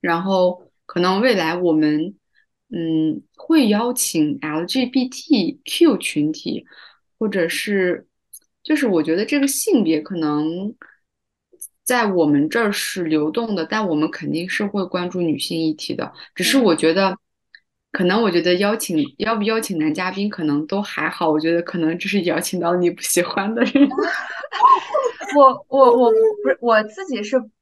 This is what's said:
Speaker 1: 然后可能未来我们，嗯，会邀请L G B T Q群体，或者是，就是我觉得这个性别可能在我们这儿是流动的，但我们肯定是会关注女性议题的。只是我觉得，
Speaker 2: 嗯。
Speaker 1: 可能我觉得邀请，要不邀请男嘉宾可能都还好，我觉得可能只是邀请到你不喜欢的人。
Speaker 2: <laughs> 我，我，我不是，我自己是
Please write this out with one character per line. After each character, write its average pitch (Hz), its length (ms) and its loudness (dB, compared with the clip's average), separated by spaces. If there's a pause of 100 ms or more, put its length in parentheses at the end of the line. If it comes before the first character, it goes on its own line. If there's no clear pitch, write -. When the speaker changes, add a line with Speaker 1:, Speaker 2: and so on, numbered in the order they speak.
Speaker 1:
然 170 200 -2
后 185 420 0 (220)
可 - 140 -6
能 185 220 2
未 247 140 4
来 165 200 0
我 180 160 0
们， 156 440 0 (560)
嗯， 160 500 -2 (160)
会 311 320 2
邀 226 240 0
请 151 480 -2
L 156 240 -6
G 247 220 -2
B 254 200 -2
T 226 560 -2
Q 311 360 2
群 151 320 -2
体， - 340 -8 (540)
或 220 100 -2
者 185 180 0
是， 185 600 -2 (560)
就 311 120 0
是 285 120 0
我 170 160 2
觉 160 120 0
得 196 80 0
这 294 160 0
个 277 80 2
性 277 360 2
别 160 180 2
可 185 140 -10
能 160 580 -2 (1080)
在 240 240 0
我 180 180 2
们 147 240 2
这 226 100 -2
儿 220 120 0
是 - 320 -6
流 156 260 0
动 226 240 -4
的， 170 100 -2
但 208 240 -4
我 170 60 -2
们 151 160 0
肯 147 220 -8
定 170 180 -6
是 - 160 -4
会 202 220 -4
关 180 200 -4
注 180 140 -4
女 165 160 0
性 165 240 -6
议 160 100 0
题 - 220 -8
的。 - 180 -6 (220)
只 - 100 -6
是 - 140 2
我 208 180 4
觉 160 200 2
得， 190 160 2
Speaker 2:
嗯。 190 60 -8 (760)
Speaker 1:
可 - 140 -2
能 190 160 2
我 208 100 2
觉 170 100 2
得 180 140 2
邀 202 180 2
请， 170 300 -2 (140)
要 220 180 -2
不 208 80 -2
邀 220 160 0
请 202 180 -6
男 156 160 0
嘉 185 160 -4
宾 196 200 -4
可 175 160 -6
能 151 200 0
都 196 160 -4
还 156 280 -4
好， 160 200 -2
我 156 80 2
觉 160 160 0
得 170 80 0
可 170 160 -6
能 165 220 -2
只 208 80 -6
是 190 140 0
邀 170 180 0
请 - 180 -6
到 170 200 0
你 175 120 2
不 180 120 -10
喜 - 200 -2
欢 202 320 -4
的 233 100 -2
人。 - 100 -4
Speaker 2:
<laughs> - 1600 0
我， 269 320 6
我， 262 240 6
我 240 180 6
不 220 400 2
是， - 120 0
我 226 220 4
自 370 220 -10
己 254 160 -6
是 233 140 -4 (260)